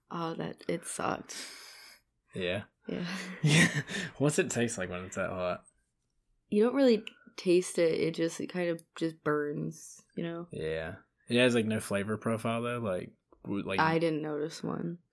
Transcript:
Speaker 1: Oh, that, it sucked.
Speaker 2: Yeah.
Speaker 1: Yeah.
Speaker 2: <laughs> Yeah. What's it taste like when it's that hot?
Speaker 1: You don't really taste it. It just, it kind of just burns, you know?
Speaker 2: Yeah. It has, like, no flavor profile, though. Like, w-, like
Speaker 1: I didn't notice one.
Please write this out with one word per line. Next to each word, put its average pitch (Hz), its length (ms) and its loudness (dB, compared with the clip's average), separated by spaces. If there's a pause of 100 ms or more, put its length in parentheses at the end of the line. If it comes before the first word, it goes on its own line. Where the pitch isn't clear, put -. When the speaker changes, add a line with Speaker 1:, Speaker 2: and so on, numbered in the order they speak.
(120)
Speaker 1:
Oh, 165 220 -4
that, 165 240 -6 (100)
it 170 180 -4
sucked. - 500 -4 (1000)
Speaker 2:
Yeah. 90 280 -2 (240)
Speaker 1:
Yeah. - 160 -4 (180)
Speaker 2:
<laughs> 185 220 -8
Yeah. 160 240 8 (500)
What's 147 220 2
it 139 100 2
taste 117 280 0
like 92 120 -4
when 92 160 -6
it's 92 100 -12
that 92 140 -2
hot? 90 340 -2 (840)
Speaker 1:
You 208 140 4
don't 247 120 2
really 247 280 6 (340)
taste 180 420 4
it. 165 200 6
It 165 160 2
just, 165 260 -2
it - 100 -6
kind 175 180 -2
of 165 120 -2 (160)
just 165 260 -4
burns, 151 760 -2 (140)
you 170 80 -4
know? 170 280 -6
Speaker 2:
Yeah. 80 440 -4 (340)
It 120 100 2
has, 123 160 6
like, 110 100 4
no 110 140 0
flavor 104 380 -2
profile, 117 440 -2
though. 120 180 -4
Like, 98 320 -4 (340)
w-, 98 200 -2
like 95 140 0
Speaker 1:
I 160 200 4
didn't 160 220 0
notice 151 420 -6
one. 170 340 -4 (160)